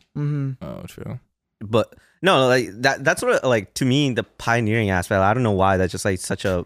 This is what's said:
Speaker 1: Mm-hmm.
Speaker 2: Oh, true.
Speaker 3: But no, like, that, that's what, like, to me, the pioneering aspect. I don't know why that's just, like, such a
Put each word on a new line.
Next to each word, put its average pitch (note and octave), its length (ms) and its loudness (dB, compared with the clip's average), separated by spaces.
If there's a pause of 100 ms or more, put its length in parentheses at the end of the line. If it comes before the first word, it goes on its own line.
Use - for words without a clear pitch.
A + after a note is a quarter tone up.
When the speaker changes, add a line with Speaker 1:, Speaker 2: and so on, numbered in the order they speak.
(160)
Speaker 1:
Mm-hmm. C#3+ 480 -6
Speaker 2:
Oh, A1 220 -12
true. - 320 -12 (420)
Speaker 3:
But G#2+ 340 0 (260)
no, D#3 280 4
like, B2 200 2 (140)
that, C3+ 220 0
that's - 180 0
what, B3 220 0
like, A2+ 300 0
to C3+ 120 -2
me, C3+ 260 2
the A2 120 -2
pioneering A2+ 680 0
aspect. F#2+ 300 0
I G2 120 4
don't B2+ 100 0
know A2 100 2
why F#2+ 240 4
that's F#2 160 0
just, F#2+ 120 -8
like, G2 140 -2
such - 260 -8
a F2+ 220 -2